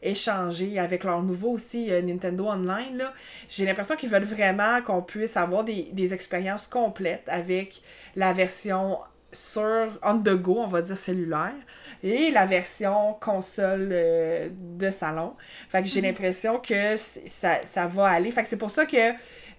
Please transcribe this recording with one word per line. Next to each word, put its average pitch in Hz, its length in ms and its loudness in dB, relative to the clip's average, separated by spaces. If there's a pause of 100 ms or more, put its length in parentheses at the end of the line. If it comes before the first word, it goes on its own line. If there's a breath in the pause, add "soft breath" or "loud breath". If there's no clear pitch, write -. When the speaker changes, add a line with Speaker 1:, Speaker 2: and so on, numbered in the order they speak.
Speaker 1:
échanger 190 760 -2
avec 175 240 0
leur 175 200 0
nouveau 190 280 0
aussi, 226 400 -4
euh, 175 100 4
Nintendo 180 460 -2
Online, 208 500 -2
là. 262 160 -4 (360 loud breath)
J'ai 196 160 -2
l'impression 196 300 0
qu'ils 226 140 -6
veulent 202 140 4
vraiment 208 580 2
qu'on 190 200 0
puisse 214 360 -6
avoir 180 260 2
des, 214 300 -4
des 190 200 0
expériences 190 540 -4
complètes 202 600 -2
avec 185 540 -2 (340 loud breath)
la 185 180 4
version 190 680 0 (320)
sur, 220 720 -2
on 214 160 4
the 208 160 4
go, 185 240 2
on 226 80 -2
va 175 160 0
dire 190 140 -6
cellulaire, 175 560 -2 (500 loud breath)
et 262 260 2
la 214 160 6
version 202 720 2
console, 196 720 -2
euh, 165 600 2
de 185 400 -4
salon. 170 420 -4 (360 loud breath)
Fait 185 120 2
que 196 60 -2
j'ai 190 140 2
Speaker 2:
Mhm. 196 60 0
Speaker 1:
l'impression 190 520 0
que 214 380 0
c-, - 280 -10
ça, - 400 0
ça 175 220 -2
va 190 220 2
aller. 180 220 4
Fait 240 120 0
que - 60 -8
c'est 214 80 -2
pour 208 120 -4
ça 311 160 2
que, 233 260 4 (480 loud breath)